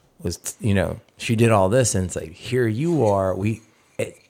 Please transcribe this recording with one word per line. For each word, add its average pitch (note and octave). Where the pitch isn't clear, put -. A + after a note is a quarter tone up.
was, -
you G#2
know, F2
she -
did A2+
all F#2+
this, A#2+
and F#2
it's E2+
like, D#2+
here B2
you C3+
are. F#2+
We, G#2
it, A2